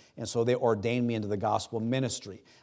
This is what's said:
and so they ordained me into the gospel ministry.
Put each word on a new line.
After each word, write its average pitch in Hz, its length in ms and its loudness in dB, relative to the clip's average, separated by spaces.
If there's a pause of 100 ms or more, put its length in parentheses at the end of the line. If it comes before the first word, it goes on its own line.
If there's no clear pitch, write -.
(160)
and 113 120 -8
so 117 160 0
they 120 100 4
ordained 117 520 2
me 117 80 0
into 107 140 -2
the 104 80 0
gospel 107 440 0
ministry. 117 640 -2 (200)